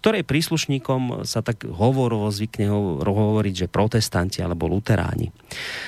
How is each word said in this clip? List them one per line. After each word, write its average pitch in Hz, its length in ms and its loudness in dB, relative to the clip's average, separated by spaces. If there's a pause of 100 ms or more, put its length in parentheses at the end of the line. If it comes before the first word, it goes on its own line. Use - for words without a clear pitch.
ktorej 220 240 2
príslušníkom 131 1040 -2
sa 113 160 -2
tak - 240 -4
hovorovo 113 640 2
zvykne 104 400 -2
ho-, 98 320 0
hovoriť, 101 640 2
že - 40 -20
protestanti 98 680 0
alebo 87 280 -2
luteráni. 90 600 0 (600)